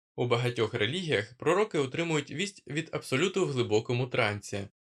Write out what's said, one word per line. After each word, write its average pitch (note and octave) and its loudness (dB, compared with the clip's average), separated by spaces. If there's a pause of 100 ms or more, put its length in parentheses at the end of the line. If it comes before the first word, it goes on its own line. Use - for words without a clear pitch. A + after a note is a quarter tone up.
(160)
У C3 0
багатьох A#2+ 0
релігіях A#2+ 0
пророки F#3+ 2
отримують D3+ -2
вість G3 -6
від D#3 -6
абсолюту E3+ 0
в D3 0
глибокому A#2+ 2
трансі. G#2 -2 (160)